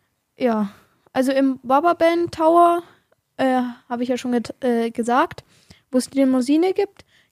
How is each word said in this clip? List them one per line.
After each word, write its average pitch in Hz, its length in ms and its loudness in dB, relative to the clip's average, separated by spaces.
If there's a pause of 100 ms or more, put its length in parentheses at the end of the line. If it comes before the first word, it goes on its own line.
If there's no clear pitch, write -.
(360)
Ja, 220 340 -2 (440)
also 262 180 0
im 262 300 0
Wabberband 339 720 0
Tower, 339 480 2 (560)
äh, 254 240 0 (260)
hab 240 120 -6
ich 247 80 -4
ja 247 100 -2
schon 247 140 -6
get-, 240 300 -4
äh, 233 280 -2
gesagt, 240 540 -2 (460)
wo 254 80 0
es - 120 -4
die 269 80 -4
Limousine 269 560 2
gibt, - 300 -6 (280)